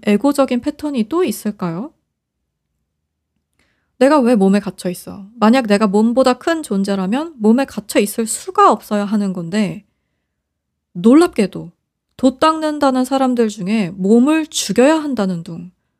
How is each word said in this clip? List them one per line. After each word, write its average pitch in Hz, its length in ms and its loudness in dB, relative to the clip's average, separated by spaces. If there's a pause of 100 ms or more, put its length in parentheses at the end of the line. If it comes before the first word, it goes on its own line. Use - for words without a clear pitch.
에고적인 254 580 0
패턴이 285 480 -6
또 349 140 0
있을까요? 208 720 -6 (2000)
내가 277 220 4
왜 247 160 2
몸에 196 240 4
갇혀있어? 190 760 -10
만약 226 320 2
내가 202 200 2
몸보다 233 460 2
큰 320 300 -4
존재라면 202 720 -4
몸에 226 280 2
갇혀있을 - 600 -4
수가 370 440 2
없어야 208 340 -2
하는 202 280 -2
건데, 180 520 -4 (1080)
놀랍게도 202 800 2 (460)
돛 262 220 0
닦는다는 302 640 0
사람들 254 460 0
중에 202 460 -4
몸을 254 520 2
죽여야 262 540 2
한다는 202 420 -4
둥, 175 280 -14 (280)